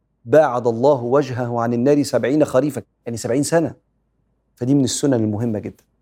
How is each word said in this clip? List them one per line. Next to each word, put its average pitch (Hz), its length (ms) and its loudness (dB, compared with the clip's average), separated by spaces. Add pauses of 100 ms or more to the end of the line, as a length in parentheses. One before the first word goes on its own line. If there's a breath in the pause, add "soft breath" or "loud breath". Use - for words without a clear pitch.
(260)
باعد 123 420 2
الله 120 360 2
وجهه 120 560 -2
عن 117 140 0
النار 139 300 2
سبعين 127 420 0
خريفا"، 131 360 0 (240)
يعني 117 120 -8
سبعين 123 260 -2
سنة. 160 420 -2 (720)
فدي 127 200 0
من 139 80 4
السنن 131 300 -2
المهمة 110 460 -2
جدًا. 95 240 -12 (180)